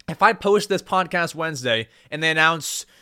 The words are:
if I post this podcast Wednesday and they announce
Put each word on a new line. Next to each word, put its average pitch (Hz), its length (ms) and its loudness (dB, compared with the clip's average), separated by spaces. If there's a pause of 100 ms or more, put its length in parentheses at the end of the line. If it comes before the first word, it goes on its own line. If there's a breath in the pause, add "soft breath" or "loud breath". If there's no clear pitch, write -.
if 160 140 -2
I 220 100 6
post 202 360 0
this 185 140 0
podcast 180 520 -2
Wednesday 127 540 -4 (240 soft breath)
and 151 100 -6
they 160 80 2
announce 160 560 0 (160 soft breath)